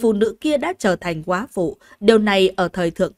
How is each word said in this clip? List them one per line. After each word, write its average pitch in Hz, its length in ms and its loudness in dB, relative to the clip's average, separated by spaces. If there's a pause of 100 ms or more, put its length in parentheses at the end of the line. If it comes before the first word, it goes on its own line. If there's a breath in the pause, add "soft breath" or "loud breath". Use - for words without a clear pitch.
phụ 226 100 2
nữ 202 280 -2
kia 302 160 -2
đã 294 220 -4
trở 185 180 0
thành 170 260 -6
quá 180 300 -4
phụ. 170 240 -4 (240 loud breath)
Điều 220 180 6
này 196 300 2
ở 180 200 -2
thời 170 220 -4
thượng 180 280 -4